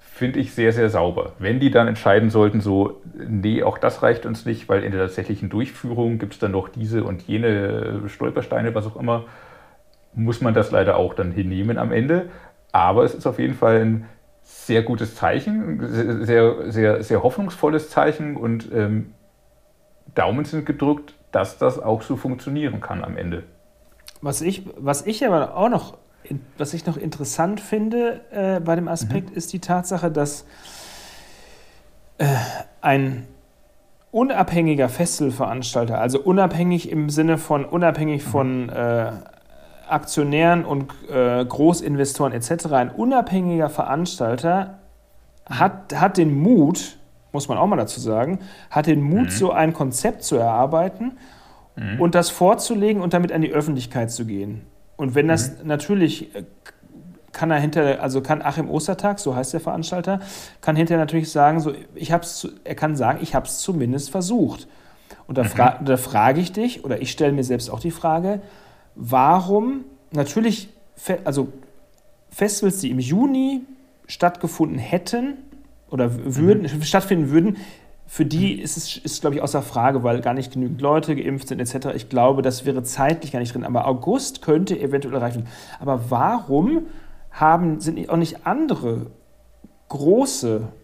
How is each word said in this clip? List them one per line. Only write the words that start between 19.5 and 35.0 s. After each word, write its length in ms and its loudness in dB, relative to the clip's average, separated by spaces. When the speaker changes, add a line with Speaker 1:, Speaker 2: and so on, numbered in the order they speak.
Speaker 1:
Daumen 300 0
sind 200 -4
gedrückt, 480 0
dass 280 0
das 180 2
auch 240 0
so 140 -4
funktionieren 680 -6
kann 220 -8
am 140 -10
Ende. 260 -6
Speaker 2:
Was 200 -6
ich, 220 -4
was 280 -2
ich 220 -2
aber 280 0
auch 140 2
noch 280 -4
in-, 180 -8
was 160 -6
ich 120 -6
noch 120 -4
interessant 640 -4
finde, 600 -2
äh, 280 -2
bei 160 0
dem 120 -2
Aspekt, 420 -4
Speaker 1:
Mhm. 80 -10
Speaker 2:
ist 160 -10
die 60 -6
Tatsache, 500 -2
dass, 360 -2
äh, 80 0
ein 460 0
unabhängiger 800 2
Festivalveranstalter, 1120 -2